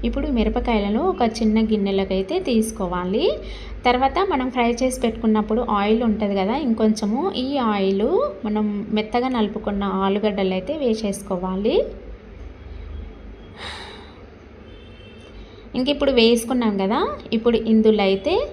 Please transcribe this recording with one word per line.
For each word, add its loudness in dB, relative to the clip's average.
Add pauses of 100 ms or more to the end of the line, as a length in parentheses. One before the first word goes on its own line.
ఇప్పుడు -2 (100)
మిరపకాయలను 0 (100)
ఒక 0 (160)
చిన్న 2 (100)
గిన్నెలోకి 0
అయితే -2 (120)
తీసుకోవాలి. 0 (640)
తర్వాత 2 (140)
మనం 0
ఫ్రై 2 (120)
చేసి 0
పెట్టుకున్నప్పుడు 2 (200)
ఆయిల్ 2
ఉంటుంది 0
కదా, 2 (120)
ఇంకొంచెము 2 (240)
ఈ -2 (260)
ఆయిల్ 2 (380)
మనం 0 (320)
మెత్తగా 0
నలుపుకున్న -2 (220)
ఆలుగడ్డలు 0
అయితే -4 (100)
వేసేసుకోవాలి. -2 (4000)
ఇంక 0
ఇప్పుడు 2 (100)
వేసుకున్నాం 4 (100)
కదా, 2 (380)
ఇప్పుడు 2 (160)
ఇందులో 6
అయితే 0 (160)